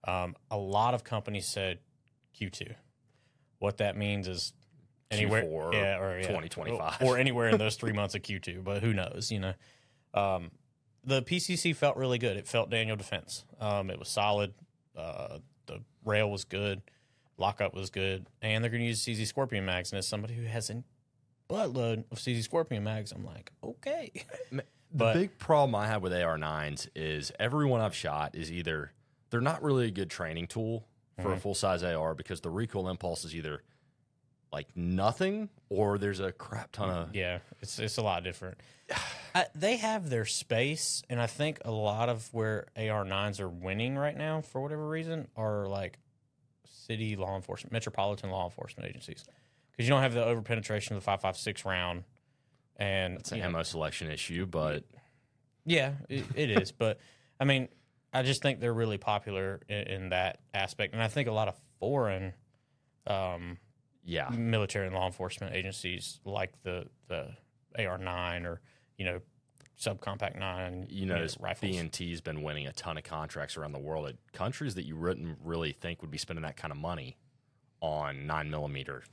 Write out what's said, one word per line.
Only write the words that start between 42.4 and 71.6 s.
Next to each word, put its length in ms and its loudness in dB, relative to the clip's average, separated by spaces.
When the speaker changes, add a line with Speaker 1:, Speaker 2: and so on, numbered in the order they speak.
Speaker 1:
A 120 -2
R 160 2
nines 360 0
are 80 -2
winning 500 -2
right 180 0
now, 240 -2
for 220 -4
whatever 260 -4
reason, 380 -4
are, 300 0
like, 320 -4
city 520 -2
law 200 -2
enforcement, 360 -8
metropolitan 580 0
law 140 0
enforcement 440 -8
agencies, 360 -12
'cause 100 0
you 20 6
don't 140 8
have 120 4
the 100 4
overpenetration 680 0
of 60 -2
the 40 -4
five 180 2
five 160 0
six 300 -4
round, 380 0
and 420 0
Speaker 2:
It's 140 -8
an 60 -2
Speaker 1:
you 40 -2
know 60 0
Speaker 2:
ammo 160 0
selection 440 -2
issue, 380 -2
but 380 0
Speaker 1:
Yeah, 300 4
it, 160 -2
it 140 2
is. 200 4
But, 300 2
I 40 4
mean, 240 4
I 100 4
just 200 4
think 180 2
they're 120 2
really 260 2
popular 680 0
in, 100 -2
in 220 -4
that 300 2
aspect. 400 0
And 80 2
I 60 4
think 200 0
a 40 0
lot 160 4
of 60 -4
foreign, 520 0
um, 520 -2
Speaker 2:
Yeah. 260 0
Speaker 1:
military 560 2
and 80 -4
law 120 2
enforcement 480 -4
agencies 720 -4
like 280 -2
the, 240 -4
the 200 -4
A 80 0
R 120 -2
nine 480 -2
or, 140 -6
you 80 -4
know, 160 -2
Subcompact 580 -2
nine, 520 -4
Speaker 2:
You 140 -6
Speaker 1:
you 40 0
know, 100 2
Speaker 2:
notice 220 0
Speaker 1:
rifles. 320 -2